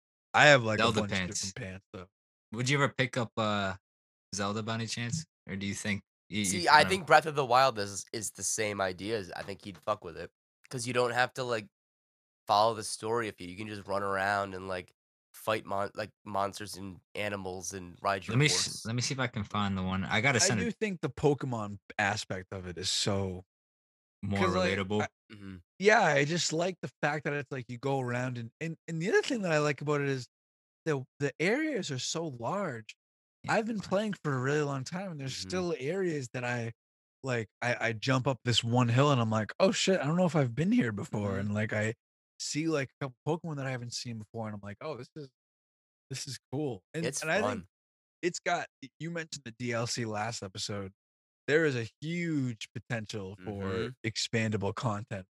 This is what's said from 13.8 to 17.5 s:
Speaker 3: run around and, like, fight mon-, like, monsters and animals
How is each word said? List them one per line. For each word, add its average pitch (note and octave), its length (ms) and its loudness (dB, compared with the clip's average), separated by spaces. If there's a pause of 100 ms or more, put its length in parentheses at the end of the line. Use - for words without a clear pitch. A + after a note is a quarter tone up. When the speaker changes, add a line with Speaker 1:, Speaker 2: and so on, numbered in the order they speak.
Speaker 3:
run G2 140 0
around G2 520 0
and, F#2+ 140 -8
like, F#2 260 -8 (400)
fight A2 320 -2
mon-, G2 280 -2
like, G#2 180 -6 (120)
monsters G2 520 -4
and F#2 240 -12 (140)
animals F#2+ 600 -4